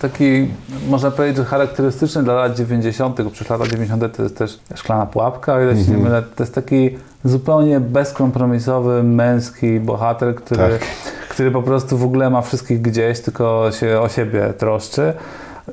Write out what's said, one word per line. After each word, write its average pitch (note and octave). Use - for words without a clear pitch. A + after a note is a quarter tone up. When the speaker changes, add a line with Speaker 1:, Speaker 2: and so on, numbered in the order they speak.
Speaker 1:
taki, C3+
można C3+
powiedzieć, C#3
że C3
charakterystyczny C#3
dla B2
lat B2
dziewięćdziesiątych, A#2+
bo G#2
przecież -
lata A#2
dziewięćdziesiąte A2+
to A2+
jest G#2+
też A2
Szklana G#2+
pułapka, B2+
o B2+
ile B2
się A2
nie G#2+
Speaker 2:
Mhm. A#2+
Speaker 1:
mylę, A#2+
to -
jest A#2
taki C3
zupełnie C#3+
bezkompromisowy, B2
męski A#2+
bohater, A#2
który, A#2+
Speaker 2:
Tak. A2+
Speaker 1:
który C3
po B2
prostu C3
w B2
ogóle C3
ma B2
wszystkich A#2+
gdzieś, A#2
tylko A2+
się A2
o A2+
siebie G#2+
troszczy. A2